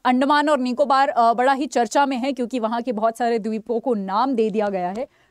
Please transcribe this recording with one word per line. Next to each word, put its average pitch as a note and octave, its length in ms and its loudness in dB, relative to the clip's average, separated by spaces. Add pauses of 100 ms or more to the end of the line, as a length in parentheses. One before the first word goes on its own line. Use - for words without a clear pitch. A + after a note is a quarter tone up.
अंडमान C#4 440 2
और D4 100 2
निकोबार, C4 500 2
अ, A#3 240 4
बड़ा B3 200 2
ही C4+ 140 -2
चर्चा B3 380 2
में C4+ 120 -2
है, C4 160 -2
क्योंकि B3 260 -4
वहाँ A3+ 220 -2
के B3+ 100 -4
बहुत A3+ 260 -2
सारे A#3 220 0
द्वीपों A3 400 -4
को B3 140 -2
नाम G#3 420 -2
दे A3 140 2
दिया G#3 200 -2
गया F3+ 200 -4
है। A3+ 180 -8 (240)